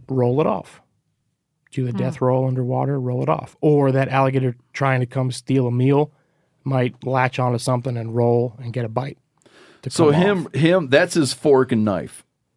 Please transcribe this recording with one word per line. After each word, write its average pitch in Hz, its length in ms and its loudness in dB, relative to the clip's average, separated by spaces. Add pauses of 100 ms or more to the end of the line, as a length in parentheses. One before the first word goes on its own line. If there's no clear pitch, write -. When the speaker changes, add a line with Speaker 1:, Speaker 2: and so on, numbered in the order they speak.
Speaker 1:
roll 127 320 0
it 160 60 0
off. - 340 -6 (880)
Do 131 140 -4
the 120 60 -4
Speaker 2:
Hmm. 113 60 -6
Speaker 1:
death 127 240 -4
roll 131 260 2
underwater, 127 520 -2
roll 123 220 -4
it 135 80 -2
off. - 320 -6
Or 143 300 4
that 131 180 0
alligator 135 460 0 (180)
trying 131 280 0
to 127 40 -2
come 127 260 -4
steal 131 360 -2
a 117 40 -2
meal 139 400 0 (520)
might 127 420 -4
latch 131 320 -2
onto 123 220 -2
something 127 380 -4
and 113 180 -8
roll 120 440 0
and 117 140 -10
get 123 120 -6
a 110 40 -8
bite 127 300 -8 (640)
to 127 80 -12
Speaker 3:
So 156 200 4
Speaker 1:
come 156 100 4
Speaker 3:
him, 190 260 2
Speaker 1:
off. - 80 -14
Speaker 3:
him, 160 340 2
that's 170 240 4
his 143 200 0
fork 131 380 4
and 110 140 2
knife. 92 380 -6 (340)